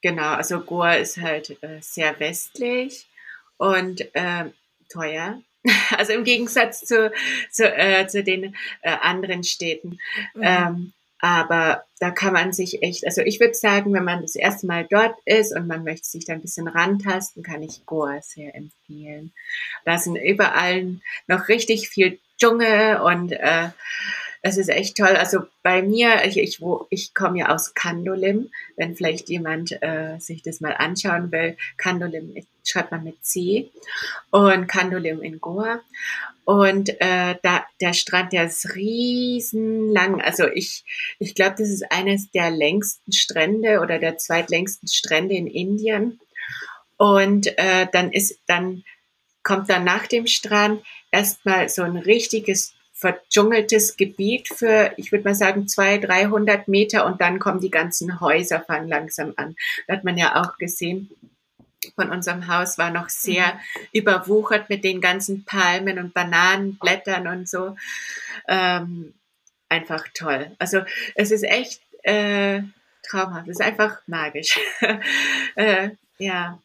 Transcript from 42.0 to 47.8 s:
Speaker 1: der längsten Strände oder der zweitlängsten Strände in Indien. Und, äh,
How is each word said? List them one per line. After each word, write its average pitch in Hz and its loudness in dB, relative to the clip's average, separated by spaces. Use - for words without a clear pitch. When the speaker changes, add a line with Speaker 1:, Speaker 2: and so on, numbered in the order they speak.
Speaker 1:
der 170 2
längsten 165 0
Strände 208 2
oder 170 0
der 165 -2
zweitlängsten 170 -2
Strände 180 0
in 175 -2
Indien. 214 -2
Und, 202 4
äh, 185 4